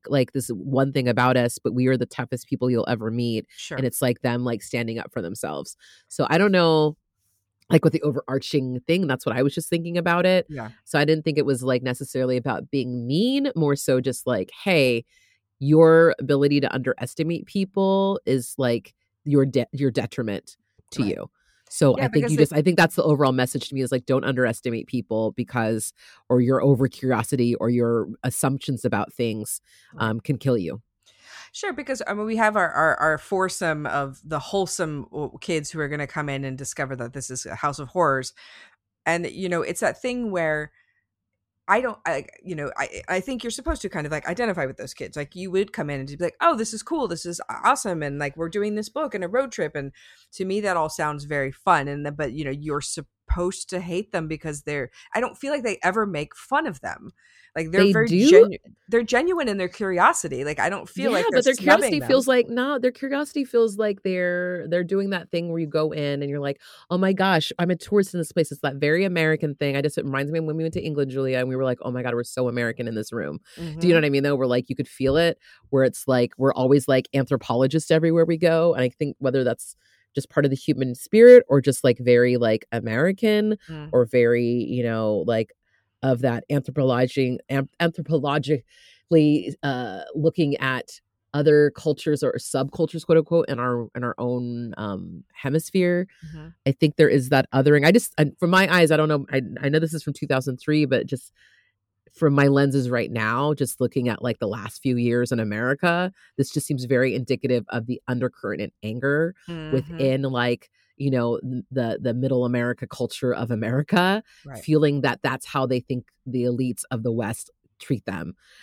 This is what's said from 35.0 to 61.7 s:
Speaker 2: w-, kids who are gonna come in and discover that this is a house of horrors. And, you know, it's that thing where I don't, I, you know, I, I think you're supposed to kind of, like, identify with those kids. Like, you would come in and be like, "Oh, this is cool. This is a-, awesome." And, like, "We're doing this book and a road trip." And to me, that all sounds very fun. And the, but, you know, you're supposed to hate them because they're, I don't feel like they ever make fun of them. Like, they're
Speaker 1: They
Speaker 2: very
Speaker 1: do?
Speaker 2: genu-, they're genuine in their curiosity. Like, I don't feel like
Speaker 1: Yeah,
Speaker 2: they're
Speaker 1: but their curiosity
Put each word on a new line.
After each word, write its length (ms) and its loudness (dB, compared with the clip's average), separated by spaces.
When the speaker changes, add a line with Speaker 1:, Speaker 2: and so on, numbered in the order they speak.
Speaker 2:
w-, 200 -8
kids 300 -4
who 80 -8
are 80 -4
gonna 200 -6
come 220 -6
in 140 -6
and 140 -8
discover 380 -8
that 180 -10
this 160 -12
is 160 -10
a 100 -10
house 240 -4
of 100 -12
horrors. 440 0
And, 240 -2
you 200 -8
know, 120 -2
it's 200 -6
that 200 -2
thing 300 -4
where 400 -2
I 140 4
don't, 240 -6
I, 200 -4
you 120 -8
know, 220 -6
I, 300 -6
I 120 -2
think 240 -6
you're 80 -6
supposed 320 -6
to 60 -8
kind 180 -6
of, 40 -8
like, 160 -6
identify 380 -2
with 120 -10
those 180 -14
kids. 200 -14
Like, 200 -10
you 160 -10
would 200 -2
come 200 -6
in 80 -6
and 100 -10
be 80 -14
like, 240 -4
"Oh, 140 4
this 180 -4
is 80 -10
cool. 260 -4
This 200 -8
is 200 -10
a-, 60 -10
awesome." 380 0
And, 160 -6
like, 180 -6
"We're 140 -6
doing 240 -4
this 160 -6
book 240 -6
and 100 -6
a 40 -4
road 240 -2
trip." 240 -6
And 160 -8
to 120 -8
me, 160 -2
that 160 -2
all 120 -2
sounds 360 -6
very 260 -4
fun. 360 0
And 200 -8
the, 40 -6
but, 220 -6
you 100 -8
know, 80 -6
you're 300 -6
supposed 880 -6
to 120 -6
hate 300 -6
them 160 -4
because 360 -10
they're, 260 -6
I 60 -2
don't 180 -4
feel 160 -6
like 100 -4
they 200 -4
ever 240 0
make 280 -6
fun 300 -2
of 160 -8
them. 300 -12
Like, 160 -4
they're 140 6
Speaker 1:
They 60 4
Speaker 2:
very 160 2
Speaker 1:
do? 200 4
Speaker 2:
genu-, 300 10
they're 160 0
genuine 460 0
in 80 -2
their 100 -2
curiosity. 760 0
Like, 160 -4
I 100 0
don't 180 -6
feel 240 -2
like 140 2
Speaker 1:
Yeah, 60 2
Speaker 2:
they're 80 4
Speaker 1:
but 60 2
their 100 4
curiosity 320 4